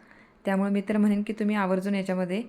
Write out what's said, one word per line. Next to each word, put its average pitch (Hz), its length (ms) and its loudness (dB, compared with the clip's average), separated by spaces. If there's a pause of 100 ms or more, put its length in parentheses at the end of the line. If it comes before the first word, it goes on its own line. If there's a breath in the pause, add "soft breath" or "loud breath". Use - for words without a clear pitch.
(440 loud breath)
त्यामुळे 196 260 2
मी 202 180 0
तर 214 80 0
म्हणेन 208 260 4
की 214 100 -4
तुम्ही 208 240 -2
आवर्जून 190 380 0
याच्यामध्ये 190 540 -2